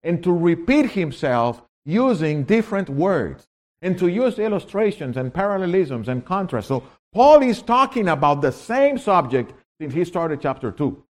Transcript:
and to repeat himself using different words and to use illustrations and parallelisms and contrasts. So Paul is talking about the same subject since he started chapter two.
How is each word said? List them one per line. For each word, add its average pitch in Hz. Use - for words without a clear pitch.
and 170
to 180
repeat 175
himself 127
using 156
different 196
words 139
and 185
to 185
use 220
illustrations 202
and 127
parallelisms 180
and 127
contrasts. 180
So 131
Paul 277
is 247
talking 247
about 143
the 135
same 277
subject 131
since 143
he 170
started 165
chapter 127
two. 139